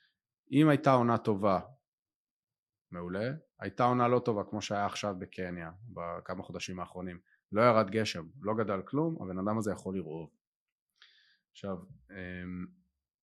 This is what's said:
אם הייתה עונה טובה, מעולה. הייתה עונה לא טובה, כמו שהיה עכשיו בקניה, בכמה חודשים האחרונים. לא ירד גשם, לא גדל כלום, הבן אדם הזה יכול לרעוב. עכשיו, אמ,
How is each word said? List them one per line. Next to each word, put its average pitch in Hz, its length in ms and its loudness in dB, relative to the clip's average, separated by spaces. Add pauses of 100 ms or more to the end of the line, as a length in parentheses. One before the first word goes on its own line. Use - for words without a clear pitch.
(520)
אם 151 160 8
הייתה 143 240 6
עונה 120 260 6
טובה, 98 420 2 (1300)
מעולה. 90 420 -4 (280)
הייתה 101 240 0
עונה 123 240 4
לא 123 160 4
טובה, 101 200 0
כמו 107 180 -6
שהיה 101 240 -2
עכשיו 101 320 -4
בקניה, 90 520 -8 (180)
בכמה 87 540 -10
חודשים 90 380 -10
האחרונים. 90 380 -10 (340)
לא 104 100 2
ירד 110 280 6
גשם, 101 360 -2 (140)
לא 104 140 -2
גדל 101 280 -2
כלום, 165 400 -4
הבן 92 160 -6
אדם 107 200 0
הזה 104 140 -2
יכול 95 240 -6
לרעוב. 80 340 -8 (1200)
עכשיו, 190 260 -8 (320)
אמ, 90 560 -10 (560)